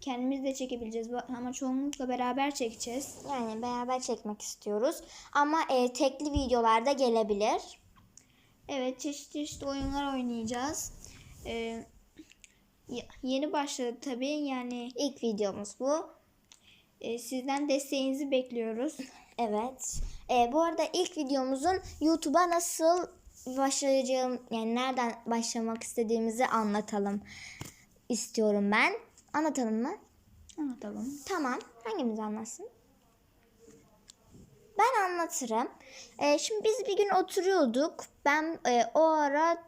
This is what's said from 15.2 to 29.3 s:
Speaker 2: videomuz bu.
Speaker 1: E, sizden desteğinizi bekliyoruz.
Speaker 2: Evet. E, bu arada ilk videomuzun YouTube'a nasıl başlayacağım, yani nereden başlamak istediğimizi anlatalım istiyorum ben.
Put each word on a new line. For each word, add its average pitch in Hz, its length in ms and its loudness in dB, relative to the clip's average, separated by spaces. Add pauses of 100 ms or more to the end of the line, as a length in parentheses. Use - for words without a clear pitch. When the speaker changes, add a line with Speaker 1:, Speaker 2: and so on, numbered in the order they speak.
Speaker 2:
videomuz 202 560 -2
bu. 294 300 0 (920)
Speaker 1:
E, 233 180 -4
sizden 277 500 -2
desteğinizi 269 640 0
bekliyoruz. 247 640 -2 (400)
Speaker 2:
Evet. 233 640 -2 (300)
E, 240 220 4
bu 302 100 4
arada 330 220 0 (100)
ilk 349 240 0
videomuzun 269 600 0 (220)
YouTube'a 320 480 4
nasıl 339 580 2 (500)
başlayacağım, 262 840 2 (100)
yani 226 240 -2
nereden 254 360 0 (140)
başlamak 226 580 -2
istediğimizi 226 640 2
anlatalım 208 760 0 (840)
istiyorum 208 640 2
ben. 269 220 4 (400)